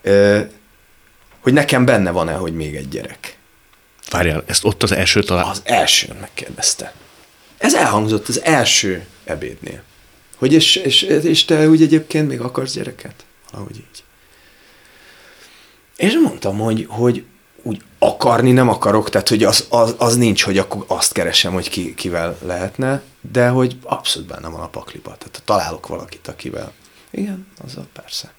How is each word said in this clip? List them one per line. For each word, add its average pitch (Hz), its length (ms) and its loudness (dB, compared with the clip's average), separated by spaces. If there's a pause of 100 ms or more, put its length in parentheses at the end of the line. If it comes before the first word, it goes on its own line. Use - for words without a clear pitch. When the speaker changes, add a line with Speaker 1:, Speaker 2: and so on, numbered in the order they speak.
Speaker 1:
Ö, 101 380 4 (1000)
hogy 127 140 2
nekem 139 320 4
benne 101 260 2
van-e, 85 220 -2
hogy 82 220 -4
még 76 200 -6
egy 69 140 -10
gyerek. - 480 -14 (720)
Speaker 2:
Várjál, 82 360 0
ezt - 200 -4
ott 104 180 0
az 107 80 0
első 95 320 2
talál- 90 260 0
Speaker 1:
Az - 140 -8
elsőn - 560 0
megkérdezte. - 760 -6 (640)
Ez - 180 2
elhangzott 107 520 0
az 120 140 -4
első 110 640 0 (180)
ebédnél. - 580 -10 (560)
Hogy 135 160 2
és, 160 220 6
és, 170 260 2
és 156 440 2
te 156 240 4
úgy 160 120 8
egyébként 156 460 2
még 127 140 -4
akarsz 131 320 -6
gyereket? - 520 -12 (260)
Valahogy 101 240 -14
így. - 280 -20 (1900)
És 208 180 2 (100)
mondtam, 104 340 -2
hogy, 110 320 0
hogy 117 340 0 (440)
úgy 107 140 -8 (180)
akarni 120 520 4
nem 123 180 6
akarok, 104 400 2
tehát - 200 0
hogy 110 140 2
az, - 260 2
az, 117 280 2
az 120 180 2
nincs, 117 280 2
hogy 98 140 0
akkor 95 300 -4
azt - 240 -2
keresem, 87 420 0
hogy 90 160 -4
ki, 85 240 -8
kivel 85 520 -4
lehetne, 98 560 -4 (300)
de 123 160 4
hogy 127 360 0
abszolút - 440 -6
benne - 200 -14
van 80 140 -12
a 82 60 -10
pakliba. - 500 -16
Tehát - 180 -20
ha - 100 -16
találok 87 420 -2
valakit, - 400 -12
akivel. - 440 -12 (400)
Igen, 190 360 -8 (180)
azzal 139 280 -16
persze. - 460 -16